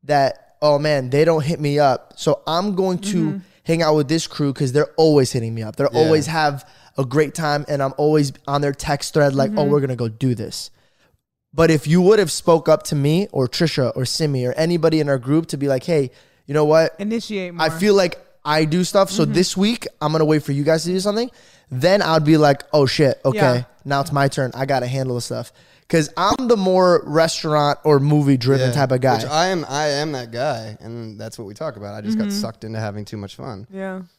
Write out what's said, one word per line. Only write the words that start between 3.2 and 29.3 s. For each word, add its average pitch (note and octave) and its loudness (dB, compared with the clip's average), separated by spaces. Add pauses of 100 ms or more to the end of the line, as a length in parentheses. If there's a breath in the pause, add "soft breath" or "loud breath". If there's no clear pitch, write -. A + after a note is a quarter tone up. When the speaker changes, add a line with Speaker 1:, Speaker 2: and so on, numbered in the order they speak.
Speaker 1:
hang E3 0
out D#3 4
with D3 2
this D#3+ -2
crew C#3+ -2
'cause C3 -2
they're D3 0
always D3+ 4
hitting A2+ -4
me A2+ -8
up. A2 -12
They're C#3 0
Speaker 3:
Yeah. A#2 0
Speaker 1:
always D#3 4
have D3+ -2 (340 soft breath)
a C3+ -2
great C3+ 0
time, D3 -2
and C#3+ -2
I'm C3+ -4
always D3 2 (140)
on C#3+ -2
their C#3+ 0
text - -6
thread C#3+ 2
like, C3+ 2
'Oh, F3+ 0
Speaker 2:
Mm-hmm. C#3+ 2
Speaker 1:
we're D3 2
gonna C3 -4
go A#2 -4
do A#2 -2
this.'" - -10 (840)
But D#3+ 4
if D#3 0
you E3 4
would G3+ 6
have F3+ 0
spoke E3 0
up D#3 4
to - -6
me D#3 0
or C3 -2
Trisha C#3+ -2
or C3 -4
Simi C3+ -2
or B2+ -2
anybody D#3+ 0
in D3 -2
our C#3 0
group D3 0
to - -6
be C#3 -2
like, C3 -2
"Hey, D3 -2 (360 soft breath)
you C#3 -8
know D3+ 2
what? D#3 4
Speaker 2:
Initiate G3+ -6
Speaker 1:
I D#3+ 0
Speaker 2:
more. D#3 -4
Speaker 1:
feel G#3 4
like F#3 2 (260)
I D#3 0
do E3 0
stuff, G3 2
so F#3+ -2
Speaker 2:
Mm-hmm. C#3+ -2
Speaker 1:
this F#3 0
week G#3 -2 (140)
I'm D3+ -2
gonna D#3+ 2
wait D3+ 2
for C#3+ -6
you C#3+ -2
guys D#3+ 2
to E3 -4
do F#3 -2
something." G#3 -4 (400 soft breath)
Then F3 2
I'd D#3+ 2
be D#3 6
like, C#3+ 4
"Oh C#3+ 4
shit, C3 2
okay, C#3 0
Speaker 2:
Yeah. B2 2 (220)
Speaker 1:
now C#3 -2
it's C#3 -6
my C#3 2
turn. C3+ -4
I C3 -6
gotta C3 -2
handle C3 -4
the A#2+ -4
stuff." A#2 -10 (360 soft breath)
'Cause D#3+ 0
I'm B3+ 0
the A#3 6
more F#3 4
restaurant D3+ 0
or D3 4
movie C#3+ 2
driven B2+ 0
Speaker 3:
Yeah. A#2+ -4
Speaker 1:
type C3+ 2
of B2 0
guy. B2+ 2
Speaker 3:
Which A2+ -6
I D#3 0